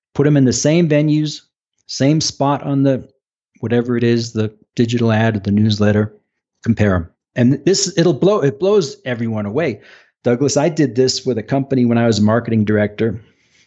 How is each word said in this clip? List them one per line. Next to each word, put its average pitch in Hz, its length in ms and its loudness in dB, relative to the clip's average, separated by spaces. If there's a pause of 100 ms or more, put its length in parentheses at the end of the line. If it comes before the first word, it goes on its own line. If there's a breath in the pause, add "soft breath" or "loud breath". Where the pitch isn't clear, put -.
(140)
Put 143 120 0
'em 151 120 2
in 131 80 4
the 120 60 2
same 160 360 2
venues, 151 540 0 (440)
same 151 360 0
spot 139 400 -2
on 139 220 -2
the, 131 220 -2 (540)
whatever 120 380 -2
it 117 40 0
is, 117 300 0
the 107 180 -4 (260)
digital 117 360 0
ad 110 240 2
or 101 40 -2
the 98 100 -4
newsletter, 104 600 2 (540)
compare 104 300 0
'em. 85 140 -4 (280)
And 127 300 2
this, 185 320 0
it'll 170 160 2
blow, 185 260 0
it 139 180 -2
blows 190 460 0
everyone 113 400 -6
away. 117 360 -4 (440 loud breath)
Douglas, 123 320 0
I 151 140 2
did 151 240 0
this 127 320 0
with 123 100 -2
a 110 60 -6
company 131 420 -2
when 117 140 2
I 117 80 2
was 107 120 2
a 104 40 2
marketing 113 420 0
director, 104 560 -2 (460 soft breath)